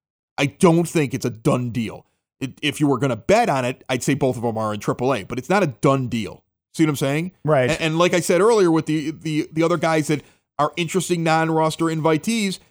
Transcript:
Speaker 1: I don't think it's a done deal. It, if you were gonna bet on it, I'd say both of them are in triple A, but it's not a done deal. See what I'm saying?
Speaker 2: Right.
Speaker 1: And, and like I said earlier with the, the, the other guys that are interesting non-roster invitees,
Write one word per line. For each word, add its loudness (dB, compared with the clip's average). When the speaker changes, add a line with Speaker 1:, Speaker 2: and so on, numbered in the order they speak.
Speaker 1:
I 0
don't 4
think -2
it's -6
a 0
done -2
deal. -8
It, -12
if -4
you 2
were 2
gonna 0
bet 2
on 0
it, -6
I'd -2
say 0
both 0
of -8
them -2
are -2
in -6
triple -2
A, -4
but -8
it's -10
not 4
a 2
done 0
deal. -6
See 2
what 4
I'm -2
saying? -2
Speaker 2:
Right. 2
Speaker 1:
And, -2
and 0
like 4
I 2
said 2
earlier 4
with 2
the, -2
the, -4
the 0
other 2
guys 0
that -2
are 0
interesting -2
non-roster 0
invitees, 0